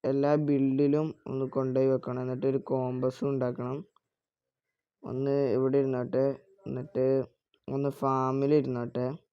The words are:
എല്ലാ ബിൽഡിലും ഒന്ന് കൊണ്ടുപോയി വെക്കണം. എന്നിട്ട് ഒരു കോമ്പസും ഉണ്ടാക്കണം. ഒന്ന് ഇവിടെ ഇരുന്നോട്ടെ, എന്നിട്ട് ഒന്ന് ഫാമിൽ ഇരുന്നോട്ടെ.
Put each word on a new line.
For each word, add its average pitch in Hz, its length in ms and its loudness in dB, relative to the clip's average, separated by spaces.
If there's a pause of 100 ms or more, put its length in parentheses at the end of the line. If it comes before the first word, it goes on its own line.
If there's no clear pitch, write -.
എല്ലാ 139 320 2
ബിൽഡിലും 143 760 2 (140)
ഒന്ന് 135 180 -4
കൊണ്ടുപോയി 131 440 2
വെക്കണം. 127 320 -2
എന്നിട്ട് 131 260 -2
ഒരു 135 100 0
കോമ്പസും 131 720 -2
ഉണ്ടാക്കണം. 127 480 -4 (1300)
ഒന്ന് 139 500 0
ഇവിടെ 131 240 2
ഇരുന്നോട്ടെ, 131 480 0 (400)
എന്നിട്ട് 131 400 -4 (640)
ഒന്ന് 139 220 -2
ഫാമിൽ 135 640 0
ഇരുന്നോട്ടെ. 123 540 0 (260)